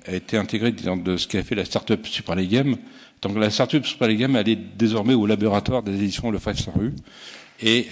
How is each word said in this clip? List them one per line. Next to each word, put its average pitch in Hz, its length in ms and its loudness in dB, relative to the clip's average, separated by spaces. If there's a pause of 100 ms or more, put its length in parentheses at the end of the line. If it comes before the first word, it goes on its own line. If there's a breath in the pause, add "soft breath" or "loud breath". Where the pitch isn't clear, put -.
a 92 80 -6
été 92 240 -2
intégré 107 340 0
dans 92 260 -2
de 90 180 0
ce - 120 -4
qu'a 95 160 -2
fait - 120 -4
la 92 100 -2
start-up - 400 -2
Supralegem. 104 720 0 (440 loud breath)
Donc 101 160 -4
la 107 120 4
start-up 131 360 2
Supralegem, 123 500 2
elle 107 140 2
est 98 280 -2
désormais 110 360 4
au 107 120 4
laboratoire 104 580 2
des 98 120 -4
éditions 101 360 -2
Le 98 80 -2
Five - 180 -4
Star - 180 -6
Rue. 113 180 0 (680 loud breath)
Et 113 300 4